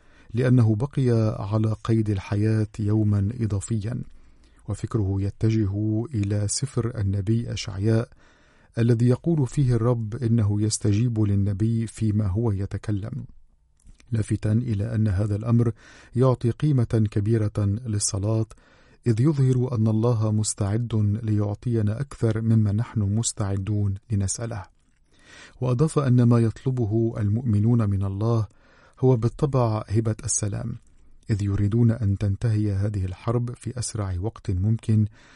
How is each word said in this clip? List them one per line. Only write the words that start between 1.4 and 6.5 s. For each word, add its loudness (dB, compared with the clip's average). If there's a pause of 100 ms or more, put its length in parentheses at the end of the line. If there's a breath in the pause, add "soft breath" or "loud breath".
قيد 2
الحياة 0 (120)
يوما 2 (120)
إضافيا، -4 (680 soft breath)
وفكره -2
يتجه 0 (100)
إلى 0
سفر -4